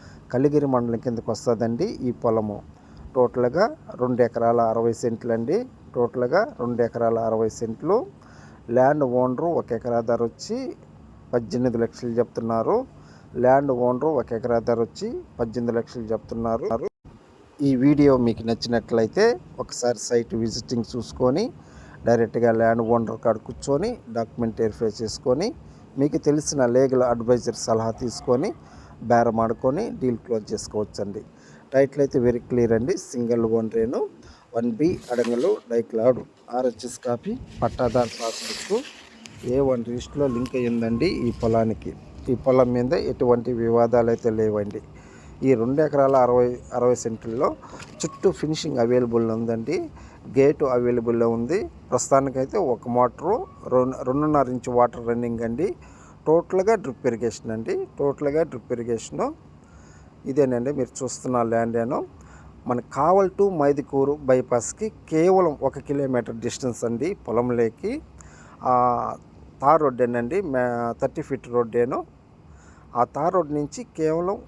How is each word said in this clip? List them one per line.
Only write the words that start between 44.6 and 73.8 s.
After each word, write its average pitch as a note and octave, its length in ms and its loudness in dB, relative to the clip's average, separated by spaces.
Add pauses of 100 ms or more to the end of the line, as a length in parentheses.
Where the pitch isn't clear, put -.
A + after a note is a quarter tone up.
ఈ C3+ 100 6
రెండు B2+ 280 2
ఎకరాల C#3 340 4
అరవై, B2 440 4 (140)
అరవై B2 220 4
సెంట్లలో A#2 600 -4 (160)
చుట్టూ - 600 -4
ఫినిషింగ్ D3+ 460 -4
అవైలబుల్ A#2 540 2
ఉందండి. A#2 580 -4 (480)
గేటు D3 280 4
అవైలబుల్లో A#2+ 640 2
ఉంది. A#2+ 400 -2 (200)
ప్రస్తుతానికైతే C3+ 680 0
ఒక B2+ 300 -2
మోటరు, B2 600 0 (200)
రెండు, B2+ 360 2
రెండున్నర C#3+ 460 2
ఇంచు B2+ 220 -6
వాటర్ A#2+ 360 2
రన్నింగ్ A#2 320 -2
అండి. A#2 360 -4 (520)
టోటల్గా F#3 480 2
డ్రిప్ C3+ 320 -4
ఇరిగేషన్ A2+ 440 -4
అండి. E3+ 360 -6 (120)
టోటల్గా C#3+ 440 0
డ్రిప్ C3+ 280 -10
ఇరిగేషను. A#2+ 640 -4 (920)
ఇదేనండి C3 480 2
మీరు C3+ 300 -6
చూస్తున్న B2 400 -2
ల్యాండ్ A#2 340 0
ఏను. C3+ 280 -2 (600)
మన A#2+ 120 0
కావల్ F3+ 500 2 (120)
to G3+ 80 4
మైదుకూరు C#3+ 720 0
బైపాస్కి B2+ 680 0
కేవలం E3+ 720 2
ఒక C3+ 180 -2
కిలోమీటర్ C3 560 -2
డిస్టెన్స్ A#2 500 -6
అండి A#2+ 280 -2
పొలంలోకి. A#2+ 880 -2 (640)
ఆ, B2 520 2 (460)
తార్ D#3 200 6
రోడ్డేనండి, B2 600 0
మే-, B2 600 -2
థర్టీ C#3 200 -4
ఫీట్ C3+ 260 -8
రోడ్డేను. A#2+ 720 -2 (760)
ఆ A#2+ 80 4
తార్ D#3 300 -2
రోడ్ D#3 200 0
నుంచి D3 300 -6